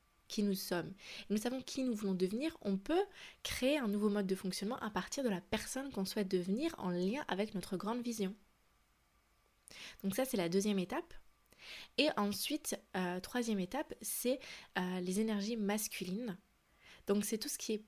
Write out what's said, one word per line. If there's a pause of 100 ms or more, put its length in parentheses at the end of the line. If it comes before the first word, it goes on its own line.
(280)
qui
nous
sommes, (360)
nous
savons
qui
nous
voulons
devenir,
on
peut (400)
créer
un
nouveau
mode
de
fonctionnement
à
partir
de
la
personne
qu'on
souhaite
devenir
en
lien
avec
notre
grande
vision. (1700)
Donc
ça,
c'est
la
deuxième
étape. (840)
Et
ensuite, (160)
euh,
troisième
étape,
c'est, (380)
euh,
les
énergies
masculines. (680)
Donc
c'est
tout
ce
qui
est